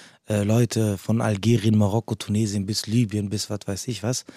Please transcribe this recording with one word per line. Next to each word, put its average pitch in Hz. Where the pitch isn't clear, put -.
äh, 104
Leute 110
von 113
Algerien, 107
Marokko, 107
Tunesien 104
bis 107
Libyen, 104
bis 101
was 104
weiß 98
ich 117
was. 123